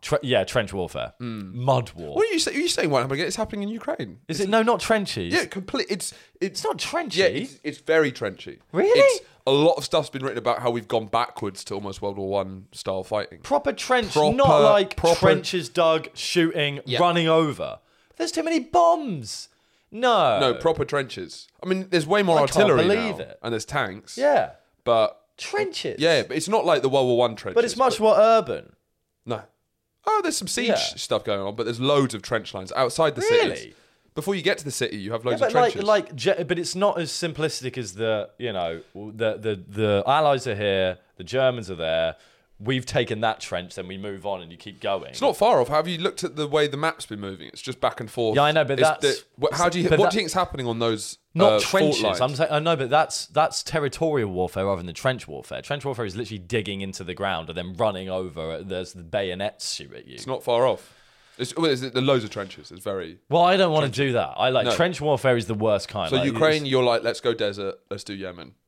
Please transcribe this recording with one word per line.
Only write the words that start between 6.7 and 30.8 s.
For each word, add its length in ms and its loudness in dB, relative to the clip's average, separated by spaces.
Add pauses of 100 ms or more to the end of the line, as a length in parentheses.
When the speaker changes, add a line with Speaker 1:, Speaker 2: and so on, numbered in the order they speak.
Speaker 1:
trenchy. 380 -6
Speaker 2:
Yeah, 120 4
it's, 360 -4
it's 140 -8
very 340 2
trenchy. 480 -10 (140)
Speaker 1:
Really? 160 2 (100)
Speaker 2:
It's, 260 4 (220)
a 40 4
lot 260 6
of 80 -8
stuff's 240 0
been 120 -8
written 160 -4
about 220 0
how 120 0
we've 180 -4
gone 180 0
backwards 580 -4
to 100 -10
almost 260 -8
World 160 -6
War 100 -6
One 460 -4
style 320 -6
fighting. 380 -6
Speaker 1:
Proper 280 0
trench, 400 0
Speaker 2:
Proper, 240 4
Speaker 1:
not 240 8
like 380 6
Speaker 2:
proper 220 4
Speaker 1:
trenches 500 2
dug, 440 2
shooting, 720 0
Speaker 2:
Yeah. 140 -2
Speaker 1:
running 300 4
over. 500 2 (380)
There's 160 -4
too 100 -2
many 160 0
bombs. 880 0 (420)
No. 520 4
Speaker 2:
No, 140 2
proper 280 0
trenches. 640 -6 (160)
I 40 -8
mean, 240 -2
there's 160 2
way 160 4
more 140 4
Speaker 1:
I 100 6
can't 100 0
Speaker 2:
artillery 320 6
Speaker 1:
believe 300 0
Speaker 2:
now, 60 -6
Speaker 1:
it. 160 -20
Speaker 2:
and 120 -4
there's 120 -4
tanks. 520 -6
Speaker 1:
Yeah. 340 2 (320)
Speaker 2:
But 340 2 (200)
Speaker 1:
Trenches. 640 -6
Speaker 2:
Yeah, 240 4
but 120 -6
it's 140 -4
not 160 2
like 160 4
the 80 2
World 180 4
War 100 4
One 180 2
trenches. 200 -6
Speaker 1:
But 80 4
it's 140 -2
much 220 2
Speaker 2:
but 40 0
Speaker 1:
more 140 6
urban. 580 2 (500)
Speaker 2:
No. 180 -8 (600)
Oh, 160 2
there's 160 -2
some 120 -8
siege 180 -2
Speaker 1:
Yeah. 80 2
Speaker 2:
stuff 480 -4